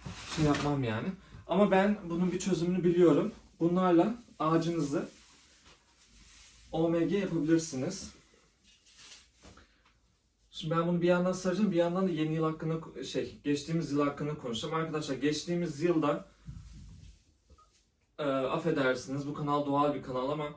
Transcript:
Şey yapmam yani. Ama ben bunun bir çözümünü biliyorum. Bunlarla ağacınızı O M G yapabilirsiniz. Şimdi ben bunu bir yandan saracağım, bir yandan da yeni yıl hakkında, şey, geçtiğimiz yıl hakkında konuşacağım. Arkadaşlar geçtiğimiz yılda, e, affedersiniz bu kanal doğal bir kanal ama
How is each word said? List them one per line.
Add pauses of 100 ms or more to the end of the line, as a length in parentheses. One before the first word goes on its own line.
(360)
Şey
yapmam
yani. (400)
Ama
ben (120)
bunun
bir
çözümünü
biliyorum. (280)
Bunlarla (240)
ağacınızı (1600)
O
M
G
yapabilirsiniz. (2500)
Şimdi
ben
bunu
bir
yandan
saracağım,
bir
yandan
da
yeni
yıl
hakkında,
şey,
geçtiğimiz
yıl
hakkında
konuşacağım.
Arkadaşlar
geçtiğimiz
yılda, (1900)
e,
affedersiniz
bu
kanal
doğal
bir
kanal
ama (100)